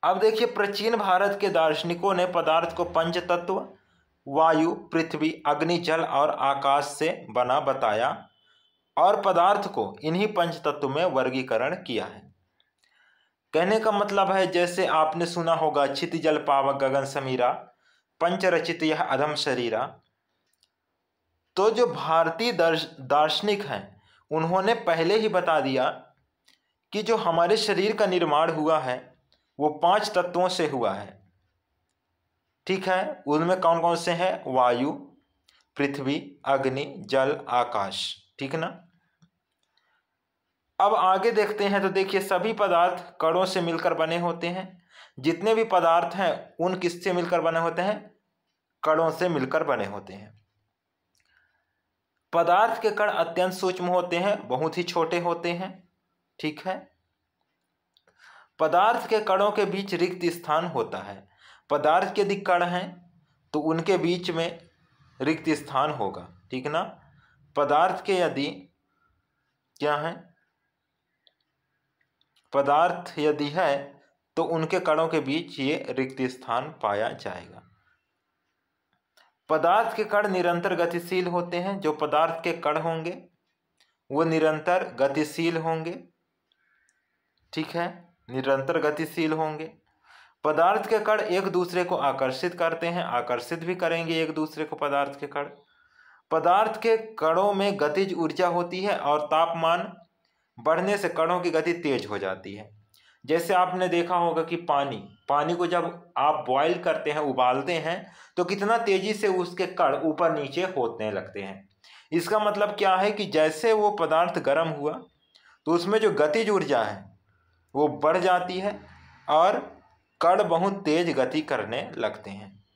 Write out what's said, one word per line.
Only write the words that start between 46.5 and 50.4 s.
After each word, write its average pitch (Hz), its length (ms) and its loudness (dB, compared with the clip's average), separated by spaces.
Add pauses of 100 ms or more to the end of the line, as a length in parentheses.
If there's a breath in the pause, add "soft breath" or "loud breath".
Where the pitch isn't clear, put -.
उन 180 160 0
किससे 180 380 -4
मिलकर 175 280 0
बने 165 180 0
होते 170 220 -2
हैं? 208 340 -4 (680)
कणों 160 280 4
से 180 180 0
मिलकर 151 340 0
बने 123 220 -2
होते 98 280 -12
हैं। 107 320 -20 (1900)